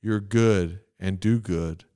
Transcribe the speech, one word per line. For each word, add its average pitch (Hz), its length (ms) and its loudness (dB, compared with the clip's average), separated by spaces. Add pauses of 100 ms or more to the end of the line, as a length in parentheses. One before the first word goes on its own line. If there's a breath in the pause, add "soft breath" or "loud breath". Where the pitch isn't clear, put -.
You're 107 180 -2
good 101 640 2 (180)
and 95 220 -4
do 113 200 2
good. 82 440 -4 (120)